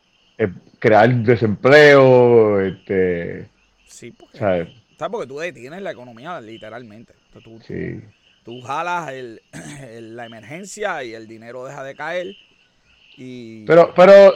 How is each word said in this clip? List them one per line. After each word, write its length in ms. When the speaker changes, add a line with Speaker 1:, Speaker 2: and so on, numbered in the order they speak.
Speaker 1:
eh, 140
crear 340
desempleo, 1500
este, 880
Speaker 2:
Sí, 240
porque, 260
Speaker 1:
¿sabes? 300
Speaker 2:
¿sabes? 140
Porque 160
tú 120
detienes 420
la 100
economía, 500
literalmente. 720
Entonces, 100
tú, 300
Speaker 1:
Sí. 280
Speaker 2:
tú 180
jalas 520
el, 280
<clears throat> 380
el, 260
la 100
emergencia 800
y 100
el 140
dinero 380
deja 180
de 120
caer 400
y 500
Speaker 1:
Pero, 300
pero, 160